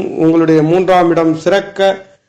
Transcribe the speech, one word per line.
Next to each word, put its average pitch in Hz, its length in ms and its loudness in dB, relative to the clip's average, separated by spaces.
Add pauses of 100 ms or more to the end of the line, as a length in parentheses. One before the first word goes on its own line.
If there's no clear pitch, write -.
(240)
உங்களுடைய 160 360 2 (100)
மூன்றாம் 180 440 2
இடம் 160 200 0 (100)
சிறக்க 196 460 -2 (400)